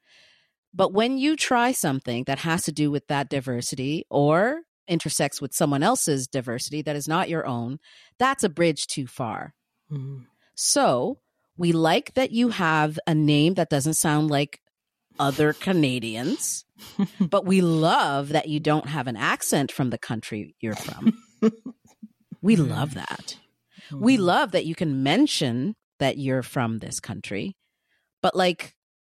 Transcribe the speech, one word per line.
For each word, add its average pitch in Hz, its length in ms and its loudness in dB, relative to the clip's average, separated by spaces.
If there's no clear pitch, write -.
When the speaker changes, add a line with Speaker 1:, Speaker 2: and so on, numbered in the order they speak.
Speaker 1:
But 185 200 2
when 240 240 2
you 294 200 2
try 247 340 2
something 131 540 -2
that 135 140 -2
has 170 240 0
to 165 80 -4
do 147 200 0
with 143 160 -4
that 139 220 -2
diversity 135 800 -4
or 180 520 4
intersects 160 540 -2
with 139 100 -6
someone 143 300 2
else's 160 460 0
diversity 131 560 -6
that 151 120 -4
is 143 120 -8
not 165 200 0
your 160 200 -4
own, 120 320 -6
that's 269 240 2
a 202 60 2
bridge 160 360 0
too 131 220 -6
far. 151 480 -8
Speaker 2:
Mm-hmm. 135 340 -10
Speaker 1:
So 202 640 2
we 175 140 2
like 165 420 2
that - 180 0
you 233 180 2
have 156 580 0
a 160 80 2
name 151 400 4
that 170 160 0
doesn't 151 240 0
sound 151 340 2
like 143 320 -2
other 147 360 2
Canadians, 131 1120 -2
Speaker 2:
<laughs> - 240 -2
Speaker 1:
but 196 280 0
we 190 140 4
love 160 680 2
that 151 180 0
you 151 120 -2
don't 151 280 0
have 139 200 -4
an 117 80 -4
accent 156 560 0
from 131 180 -2
the 113 80 -4
country 110 640 -10
you're 110 160 -6
from." - 420 -2
Speaker 2:
<laughs> 220 100 4
Speaker 1:
We 214 120 4
Speaker 2:
Mm-hmm. 147 140 2
Speaker 1:
love 139 240 -4
that. - 440 -10
We 220 260 4
Speaker 2:
Mm-hmm. 196 60 0
Speaker 1:
love 190 280 2
that 165 160 0
you 165 80 -4
can 143 260 0
mention 151 720 2
that 135 220 0
you're 131 240 0
from 117 340 -2
this - 220 -10
country, 104 560 -8
but, 185 140 0
like, 180 400 0